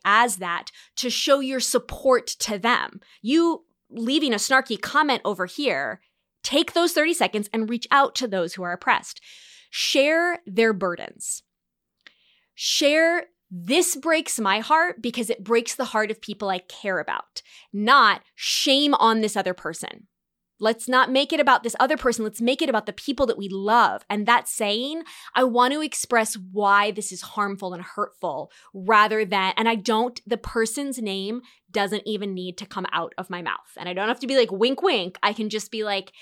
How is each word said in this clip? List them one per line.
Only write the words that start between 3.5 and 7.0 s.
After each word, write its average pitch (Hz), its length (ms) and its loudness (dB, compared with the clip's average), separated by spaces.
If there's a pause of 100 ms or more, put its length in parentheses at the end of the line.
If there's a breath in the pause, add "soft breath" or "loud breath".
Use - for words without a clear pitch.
leaving 262 440 -2
a 214 40 0
snarky 262 440 0
comment 285 440 0
over 185 220 -4
here, 156 560 -4 (400)
take 330 300 0
those 339 200 2
thirty 320 220 2